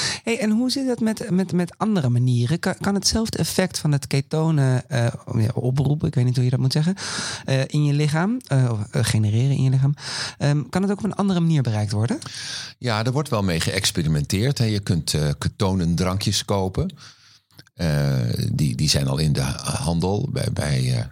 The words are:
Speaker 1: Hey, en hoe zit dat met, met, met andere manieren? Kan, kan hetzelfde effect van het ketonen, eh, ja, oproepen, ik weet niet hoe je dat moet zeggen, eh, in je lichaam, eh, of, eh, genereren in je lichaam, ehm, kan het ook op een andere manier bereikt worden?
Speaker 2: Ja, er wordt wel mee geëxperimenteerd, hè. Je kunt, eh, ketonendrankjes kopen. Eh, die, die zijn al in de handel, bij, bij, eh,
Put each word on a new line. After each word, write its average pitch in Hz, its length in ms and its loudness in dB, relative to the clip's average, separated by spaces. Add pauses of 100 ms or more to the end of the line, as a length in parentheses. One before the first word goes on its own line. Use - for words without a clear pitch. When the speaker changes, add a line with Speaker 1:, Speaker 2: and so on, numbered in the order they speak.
(240)
Speaker 1:
Hey, 233 140 -2
en 214 120 0
hoe 240 200 0
zit 269 160 -2
dat 240 140 0
met, 220 300 -2
met, 180 220 0
met 175 260 -2
andere 190 300 0
manieren? 123 500 2
Kan, - 220 -2
kan 202 140 0
hetzelfde 214 440 0
effect 180 400 0
van 151 140 0
het 139 140 0
ketonen, 139 800 2
eh, 117 180 2 (300)
ja, 110 180 2
oproepen, 139 540 0
ik 151 60 -4
weet 127 100 2
niet 123 120 2
hoe 127 80 4
je 127 60 2
dat 127 100 2
moet 131 120 2
zeggen, 156 220 2 (500)
eh, 135 220 2
in 151 180 0
je 143 80 2
lichaam, 156 540 0
eh, 131 260 2
of, 107 60 -2 (120)
eh, - 140 0
genereren 110 520 2
in - 60 0
je 131 80 4
lichaam, 135 240 2 (440)
ehm, 147 320 2
kan 180 120 0
het 196 80 0
ook 202 80 -2
op - 60 -6
een 190 100 -2
andere 190 260 2
manier 165 220 4
bereikt 107 300 0
worden? 113 260 0 (600)
Speaker 2:
Ja, 110 260 -2
er 127 80 0
wordt 143 160 -2
wel 107 140 0
mee 85 180 2
geëxperimenteerd, 90 1000 0
hè. 120 60 0
Je 107 160 0
kunt, 90 340 -2
eh, 76 140 0 (100)
ketonendrankjes 92 1080 0
kopen. 101 460 -2 (920)
Eh, 73 360 2 (360)
die, 67 220 0
die 76 140 0
zijn 69 200 2
al 67 100 -2
in 76 140 2
de - 80 0 (220)
handel, 175 680 -2
bij, 120 200 -2
bij, 64 440 0
eh, 58 160 -2